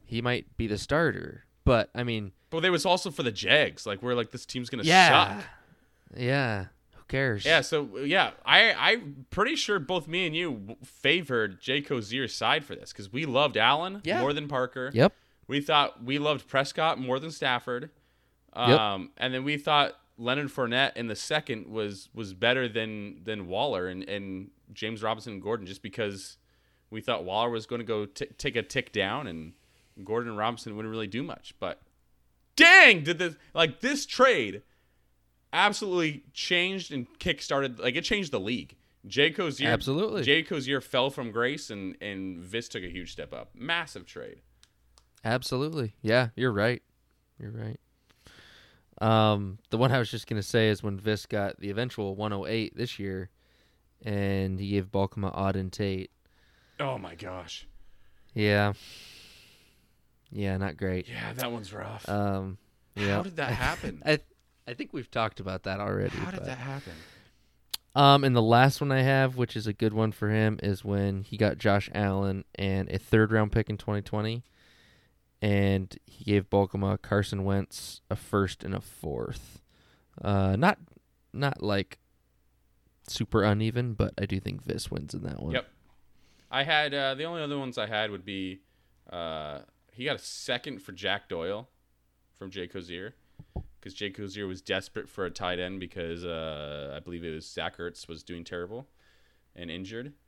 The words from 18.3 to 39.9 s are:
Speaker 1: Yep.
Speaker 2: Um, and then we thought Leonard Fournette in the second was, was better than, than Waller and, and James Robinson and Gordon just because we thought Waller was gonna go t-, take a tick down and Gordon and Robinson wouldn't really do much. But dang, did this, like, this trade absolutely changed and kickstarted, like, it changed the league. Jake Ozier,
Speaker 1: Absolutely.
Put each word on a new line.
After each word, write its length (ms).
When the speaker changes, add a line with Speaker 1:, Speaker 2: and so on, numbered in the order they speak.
Speaker 1:
Yep. 120
Speaker 2:
Um, 360
and 180
then 100
we 140
thought 400
Leonard 320
Fournette 480
in 120
the 80
second 520
was, 460
was 200
better 340
than, 560
than 220
Waller 420
and, 200
and 420
James 300
Robinson 320
and 80
Gordon 240
just 160
because 540
we 120
thought 240
Waller 260
was 160
gonna 180
go 220
t-, 200
take 180
a 60
tick 300
down 340
and 260
Gordon 260
and 80
Robinson 380
wouldn't 160
really 160
do 140
much. 380
But 220
dang, 480
did 140
this, 160
like, 280
this 260
trade 560
absolutely 800
changed 600
and 140
kickstarted, 640
like, 160
it 80
changed 280
the 80
league. 360
Jake 320
Ozier, 300
Speaker 1:
Absolutely. 540